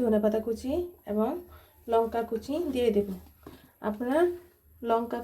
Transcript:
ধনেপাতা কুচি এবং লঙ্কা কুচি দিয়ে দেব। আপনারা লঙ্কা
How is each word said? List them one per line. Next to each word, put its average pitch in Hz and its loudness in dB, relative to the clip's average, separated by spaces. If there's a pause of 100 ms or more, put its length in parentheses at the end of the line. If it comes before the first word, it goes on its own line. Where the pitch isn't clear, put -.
ধনেপাতা 214 4
কুচি 233 -4 (380)
এবং 214 2 (600)
লঙ্কা 226 2
কুচি 233 -4 (200)
দিয়ে 240 2
দেব। 202 2 (800)
আপনারা 247 -2 (640)
লঙ্কা 233 0